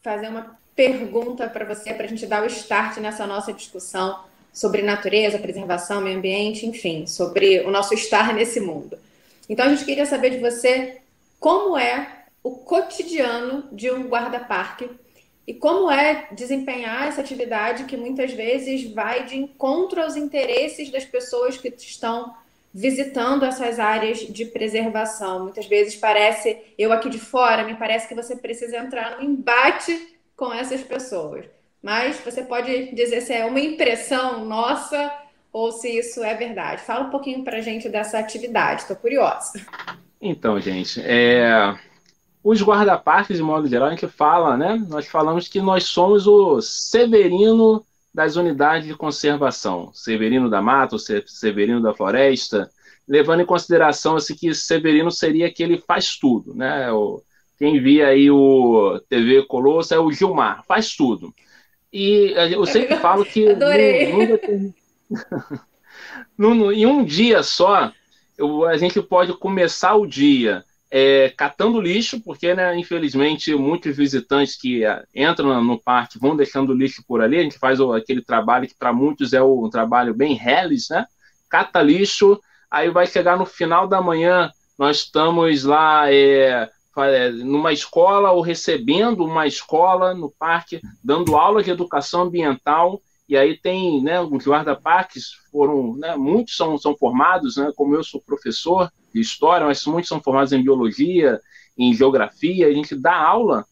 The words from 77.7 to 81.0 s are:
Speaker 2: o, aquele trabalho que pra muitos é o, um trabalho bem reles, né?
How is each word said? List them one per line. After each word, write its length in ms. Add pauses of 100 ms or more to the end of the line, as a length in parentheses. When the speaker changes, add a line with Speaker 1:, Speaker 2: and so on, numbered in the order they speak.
Speaker 2:
o, 140
aquele 300
trabalho 440
que 80
pra 180
muitos 400
é 100
o, 240
um 40
trabalho 440
bem 200
reles, 540
né? 160 (440)